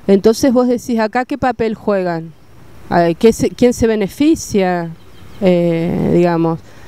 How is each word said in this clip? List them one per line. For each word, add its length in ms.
Entonces 480
vos 140
decís, 320
"¿Acá 260
qué 120
papel 380
juegan? 580
Ay, 260
¿qué 180
se, 160
quién 240
se 140
beneficia?". 1040
Eh, 720
digamos. 460